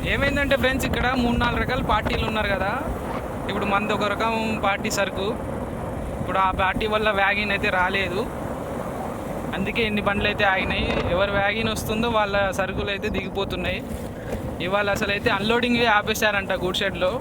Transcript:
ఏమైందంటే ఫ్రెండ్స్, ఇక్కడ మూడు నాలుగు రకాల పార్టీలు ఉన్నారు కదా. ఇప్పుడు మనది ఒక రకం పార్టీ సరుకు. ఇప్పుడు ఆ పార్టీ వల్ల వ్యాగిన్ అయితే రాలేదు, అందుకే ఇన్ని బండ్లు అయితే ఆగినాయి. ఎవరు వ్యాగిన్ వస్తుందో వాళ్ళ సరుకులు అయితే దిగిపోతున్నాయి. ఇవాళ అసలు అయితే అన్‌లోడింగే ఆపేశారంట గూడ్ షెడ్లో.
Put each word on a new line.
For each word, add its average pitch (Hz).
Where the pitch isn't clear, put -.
ఏమైందంటే 277
ఫ్రెండ్స్, 262
ఇక్కడ 233
మూడు 233
నాలుగు 233
రకాల 247
పార్టీలు 226
ఉన్నారు 214
కదా. 190
ఇప్పుడు 202
మనది 208
ఒక 208
రకం 220
పార్టీ 196
సరుకు. 190
ఇప్పుడు 185
ఆ 185
పార్టీ 190
వల్ల 214
వ్యాగిన్ 202
అయితే 196
రాలేదు, 190
అందుకే 202
ఇన్ని 208
బండ్లు 202
అయితే 208
ఆగినాయి. 190
ఎవరు 196
వ్యాగిన్ 214
వస్తుందో 220
వాళ్ళ 202
సరుకులు 202
అయితే 196
దిగిపోతున్నాయి. 185
ఇవాళ 202
అసలు 202
అయితే 226
అన్‌లోడింగే 233
ఆపేశారంట 202
గూడ్ 180
షెడ్లో. 185